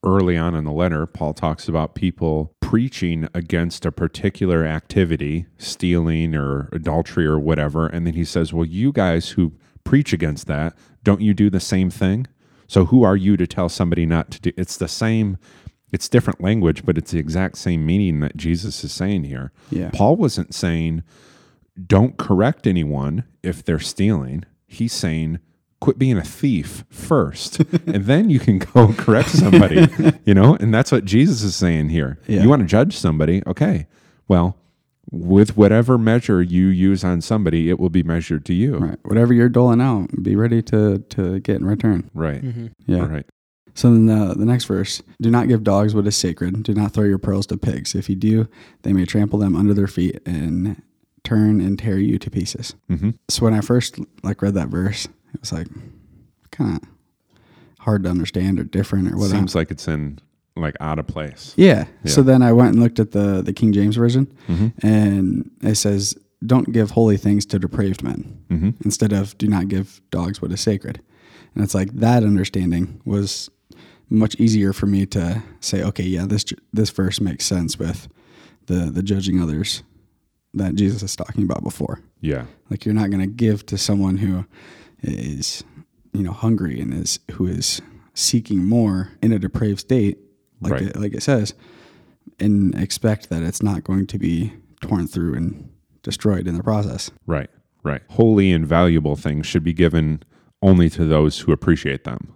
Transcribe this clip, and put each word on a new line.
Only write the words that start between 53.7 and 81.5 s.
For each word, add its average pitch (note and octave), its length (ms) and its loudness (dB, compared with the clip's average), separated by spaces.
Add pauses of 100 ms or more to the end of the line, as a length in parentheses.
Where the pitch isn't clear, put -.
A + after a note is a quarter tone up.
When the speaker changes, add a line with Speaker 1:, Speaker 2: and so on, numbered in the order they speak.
Speaker 2:
like, G2 180 -4
read G2 120 0
that E2 140 -2
verse, F#2+ 380 -4 (280)
it - 60 -12
was, - 120 -10
like, E2 160 -8 (840)
kinda G2 300 -4 (1000)
hard G#2 240 0
to F2+ 60 -2
understand F2+ 480 -2
or - 60 -4
different F#2+ 480 -2
or - 40 -4
whatever. G2 200 0
Speaker 1:
Seems F#2 180 0
like E2+ 160 0
it's - 160 -10
in, D2 320 -6 (380)
like, D#2 240 -4
out D#2 180 -4
of D#2 80 -6
place. - 500 -12
Speaker 2:
Yeah. F3+ 280 6 (180)
Speaker 1:
Yeah. D2+ 80 -4
Speaker 2:
So C#3 120 6
then C3 200 6
I A#2+ 100 6
went B2 200 6
and A#2 100 4
looked A#2 160 2
at G#2+ 140 0
the, G2+ 300 0
the G#2 100 -4
King G#2+ 200 2
James G2+ 240 2
Version, A#2+ 300 2 (220)
Speaker 1:
Mm-hmm. G#2 380 0
Speaker 2:
and G2+ 640 2 (120)
it G#2+ 140 0
says, G2+ 400 -2 (280)
"Don't B2 280 2
give A2 200 2
holy A2 260 4
things G#2 280 0
to G#2 140 -4
depraved F#2 420 -4
men," - 360 -10 (120)
Speaker 1:
Mm-hmm. F2 200 0 (140)
Speaker 2:
instead G#2+ 280 -2
of, G2+ 260 -2
"Do G#2 80 -2
not G2 220 0
give F#2+ 320 -6 (100)
dogs F2 320 -4
what - 80 -6
is F#2 120 -6
sacred." - 380 -4 (540)
And - 80 -2
it's G2+ 140 -4
like, G2 160 -2
that A#2 320 2
understanding F2+ 800 -2
was G2+ 460 -4 (600)
much A2 300 2
easier G#2+ 320 2
for - 140 -4
me G2 180 0
to G2 380 -4 (180)
say, F#2+ 220 -4
"Okay, G2 220 -4
yeah, F2+ 200 -4
this G2+ 200 -2
ju-, - 120 -10 (160)
this G#2+ 160 0
verse F#2+ 320 -4
makes F#2 240 -4
sense E2+ 340 -4
with F2 300 -8 (580)
the, F2 240 -2
the E2 120 -4
judging F#2+ 400 -2
others D#2 400 -4 (720)
that G2 220 -4
Jesus G2+ 260 0
is F#2+ 120 -8
talking - 300 -6
about - 180 -4